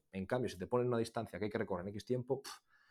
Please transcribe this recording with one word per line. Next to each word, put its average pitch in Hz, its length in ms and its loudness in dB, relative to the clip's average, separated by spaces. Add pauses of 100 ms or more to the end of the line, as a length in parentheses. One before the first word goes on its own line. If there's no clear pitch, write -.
(140)
En 190 120 -2
cambio, 127 240 2
si - 80 -10
te 92 100 -4
ponen 123 200 4
una 120 100 4
distancia 113 400 -2
que 98 80 0
hay 104 60 0
que 117 60 0
recorrer 95 280 -2
en 101 40 -4
X 104 160 -8
tiempo, 127 360 0
pf, - 140 -12 (360)